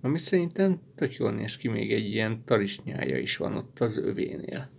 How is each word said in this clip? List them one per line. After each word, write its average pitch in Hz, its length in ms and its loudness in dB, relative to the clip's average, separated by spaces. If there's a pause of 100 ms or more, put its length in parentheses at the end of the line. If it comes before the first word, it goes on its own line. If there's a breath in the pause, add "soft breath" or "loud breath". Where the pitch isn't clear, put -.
Ami 143 180 2
szerintem 175 640 2 (140)
tök 127 200 -2
jól 113 180 0
néz 110 240 -2
ki, - 120 -4
még 110 240 0
egy 110 140 2
ilyen 110 380 0
tarisznyája 98 760 2
is - 180 -2
van - 200 -2
ott - 240 -6
az 110 180 2
övénél. - 800 -4